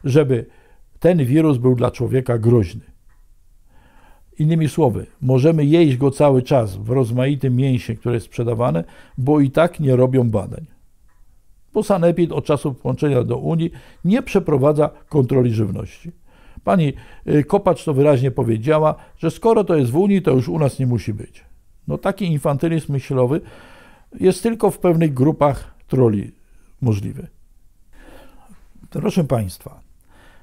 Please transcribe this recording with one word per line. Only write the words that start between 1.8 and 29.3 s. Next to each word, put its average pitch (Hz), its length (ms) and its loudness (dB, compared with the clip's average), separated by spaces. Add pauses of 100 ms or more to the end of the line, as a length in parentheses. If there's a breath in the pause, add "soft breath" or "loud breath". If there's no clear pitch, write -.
człowieka 120 460 -2
groźny. 113 440 2 (1600 soft breath)
Innymi 156 300 0
słowy, 110 360 0 (160)
możemy 143 440 2
jeść 151 320 4
go 135 140 0
cały 135 300 2
czas 113 340 0
w 104 140 -10
rozmaitym 127 640 0
mięsie, 127 400 -2
które 120 200 -4
jest 110 100 -6
sprzedawane, 120 580 -4 (340 loud breath)
bo 143 220 2
i 135 120 2
tak 170 280 0
nie 135 160 2
robią 127 340 2
badań. 104 360 -6 (1080)
Bo - 100 0
sanepid 170 480 2
od 151 140 -4
czasu 147 280 -2
włączenia 131 500 -2
do 117 140 -4
Unii 160 340 -4 (340 loud breath)
nie 214 160 2
przeprowadza 151 680 0 (200 soft breath)
kontroli 127 440 2
żywności. 110 580 -6 (520 soft breath)
Pani, 165 300 2 (340 loud breath)
y, 147 160 4
Kopacz 196 420 0
to 156 80 -2
wyraźnie 135 380 2
powiedziała, 147 640 0 (220 loud breath)
że 160 140 -4
skoro 226 320 2
to 175 120 0
jest 127 160 2
w 139 60 -2
Unii, 196 240 2
to 156 100 0
już 131 180 0
u 170 100 -2
nas 143 200 -2
nie 131 80 -2
musi 117 260 -4
być. - 320 -16 (420)
No, 147 100 -6
taki 196 280 -4
infantylizm 156 680 -2
myślowy 131 480 -2 (800 loud breath)
jest 180 240 0
tylko 226 280 0
w - 80 -8
pewnych 165 340 2
grupach 143 600 0 (140)
trolli 113 440 0 (500)
możliwy. 107 460 -4 (1600 soft breath)
Proszę 170 340 -2
państwa, 113 560 -6 (640 soft breath)